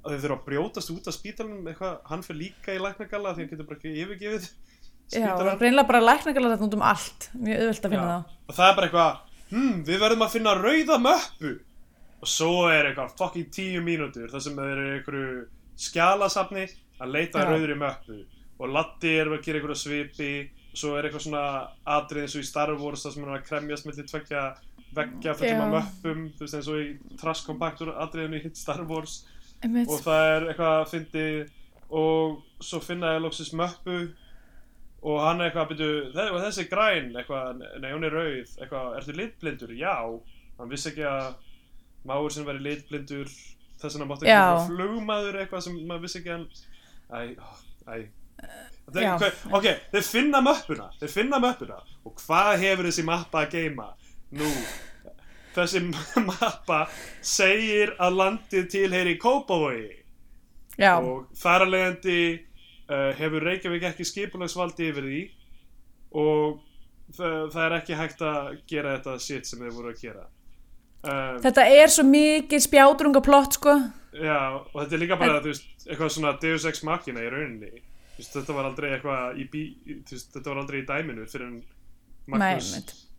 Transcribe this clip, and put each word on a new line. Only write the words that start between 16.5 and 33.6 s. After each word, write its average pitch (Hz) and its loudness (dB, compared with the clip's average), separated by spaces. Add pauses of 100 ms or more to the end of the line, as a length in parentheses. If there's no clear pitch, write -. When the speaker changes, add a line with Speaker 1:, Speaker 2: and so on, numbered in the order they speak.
Speaker 1:
að 127 -8
leita 160 -2
að 147 2
Speaker 2:
Já. 147 2
Speaker 1:
rauðri 156 0
möppu 120 -8 (320)
og 127 -6
Laddi 156 -2
er 156 0
að 151 -4
gera 151 -4
einhverja 147 -6
svipi 143 -6 (220)
og - -12
svo 147 -4
er 147 -2
eitthvað 147 -6
svona 143 -4 (160)
atrið 147 -2
eins 139 -8
og 147 -6
í 135 -10
Star 151 -2
Wars 143 -8
þar 147 -8
sem 143 -10
hann 139 -8
er 135 -8
að - -16
kremjast 147 -6
milli 147 -12
tveggja 147 -6 (520)
veggja 151 -4
fullum 226 0
af 220 0
Speaker 2:
Já. 180 2
Speaker 1:
möppum, 165 -4 (120)
þú - -20
veist, 147 -10
eins 147 -6
og 156 -4
í 147 -10
Trash 160 -4
Compactor 156 -6 (120)
atriðinu 160 -6
í 156 -12
Star 156 -6
Wars. 160 -8 (360)
Speaker 2:
Einmitt. 240 0
Speaker 1:
Og 147 -2
það 156 4 (100)
er 156 2 (120)
eitthvað 156 2
fyndið 156 -4 (420)
og 160 2 (200)
svo - -8
finna 175 -4
þeir 160 0
loksins 156 -8
möppu 175 -4 (880)